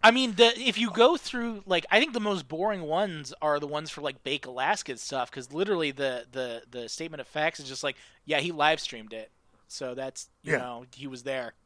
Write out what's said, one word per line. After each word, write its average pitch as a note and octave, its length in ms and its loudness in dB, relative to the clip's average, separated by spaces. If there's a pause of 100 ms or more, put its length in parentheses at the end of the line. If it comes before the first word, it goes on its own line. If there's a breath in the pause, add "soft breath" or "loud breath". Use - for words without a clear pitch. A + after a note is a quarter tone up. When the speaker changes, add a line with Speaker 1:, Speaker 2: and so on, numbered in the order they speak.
Speaker 1:
I A3+ 80 12
mean, A#3+ 240 2
the, A#3 240 8
if A#3+ 180 0
you A3 140 0
go B3+ 260 6
through, A#3 480 -6
like, F3+ 240 0
I G#3 100 8
think C#4+ 140 2
the A#3 60 -2
most G3 280 -2
boring F3+ 360 -2
ones D#3 580 -2
are D3 180 4
the D3 80 -6
ones D3+ 220 -4
for, D3 120 -10
like, C#3 220 -6
Bake C#3 220 -2
Alaska C3 520 -2
stuff, B2+ 340 -4
'cause B2+ 200 -12
literally E3+ 380 0
the, C3 420 -4
the, B2 380 -6
the A#2+ 180 -10
statement D#3+ 340 -8
of - 60 -12
facts D#3 320 -2
is C#3 80 -12
just C3+ 160 -10
like, C#3 120 -2 (300 loud breath)
"Yeah, D3 160 2
he E3+ 100 -2
live D3+ 280 4
streamed A2 340 -10
it. A2 180 -10 (360)
So B2+ 280 -8
that's, C3 340 -8 (140)
you D#3 100 -4
Speaker 2:
Yeah. C3 60 4
Speaker 1:
know, B2 340 -10
he C#3 140 -12
was B2 160 -12
there." B2+ 300 -6 (120)